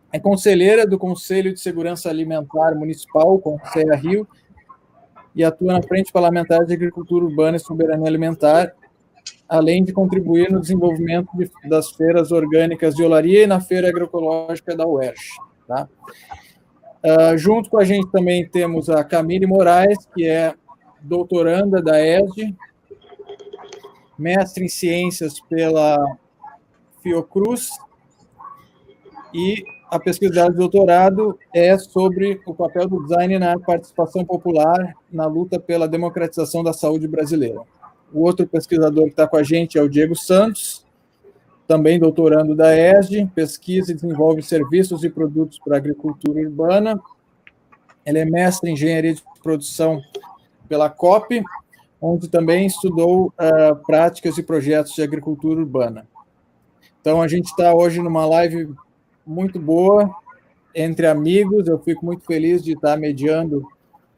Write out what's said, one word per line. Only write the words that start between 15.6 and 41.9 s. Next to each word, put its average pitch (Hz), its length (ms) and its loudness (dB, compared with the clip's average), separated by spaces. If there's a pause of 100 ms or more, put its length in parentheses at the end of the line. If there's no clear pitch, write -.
tá? 139 200 -6 (1160)
Ah, 160 340 6
junto 208 320 0
com 226 80 2
a 202 80 6
gente 190 260 0
também 180 360 0
temos 170 420 -2
a 156 140 2
Camille 170 420 -2
Moraes, 185 680 4
que 165 140 -2
é 160 260 0 (480)
doutoranda 175 800 0
da 156 200 2
esd, 190 540 0 (1600)
mestre 185 480 -2
em - 40 -4
ciências 175 680 -4
pela 151 800 0 (840)
Fiocruz, 196 680 -4 (1600)
e 190 300 -4 (260)
a 170 100 -4
pesquisa 180 340 -2
dela 175 180 4
de 170 60 -6
doutorado 190 840 4 (140)
é 175 240 4
sobre 190 680 -2
o 170 80 -12
papel 175 360 -4
do 180 140 -4
design 175 360 0
na 175 180 0
participação 170 680 -4
popular 175 680 0 (160)
na 160 160 -4
luta 170 320 -4
pela 170 300 -2
democratização 165 760 -4
da 165 120 -2
saúde 156 340 -4
brasileira. 147 540 -4 (500)
O 151 120 0
outro 180 240 0
pesquisador 156 580 0
que 147 100 -4
tá 156 120 4
com 156 100 0
a 151 60 2
gente 160 340 -2
é 147 40 4
o 147 80 2
Diego 156 260 0
Santos, - 680 0 (840)
também 160 320 4